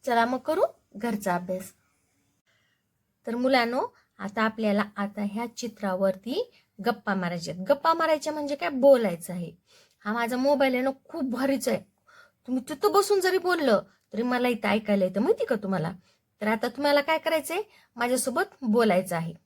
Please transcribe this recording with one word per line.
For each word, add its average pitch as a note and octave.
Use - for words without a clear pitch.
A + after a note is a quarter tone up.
चला A#3
मग B3+
करू E4
घरचा G3+
अभ्यास. F3+
तर A#3
मुलांनो, B3+
आता G3+
आपल्याला A3
आता G3+
ह्या A#3
चित्रावरती G3+
गप्पा A#3
मारायच्या F3
आहेत. F#3
गप्पा C#4+
मारायच्या D#4
म्हणजे D4
काय? E4+
बोलायचं A#3+
आहे. F3
हा G#3
माझा A#3
मोबाईल C4+
आहे B3+
ना, C4+
खूप C4+
भारीचा C4
आहे. G#3+
तुम्ही B3+
तिथं -
बसून G4
जरी F#4
बोललं E4
तरी G#3+
मला B3
इथं A3+
ऐकायला G#3
येतं, F#3
माहिती G#4
का A#3+
तुम्हाला? F3+
तर G#3
आता A3+
तुम्हाला C#4+
काय D#4+
करायचंय? D#4+
माझ्यासोबत B3+
बोलायचं G#3
आहे. E3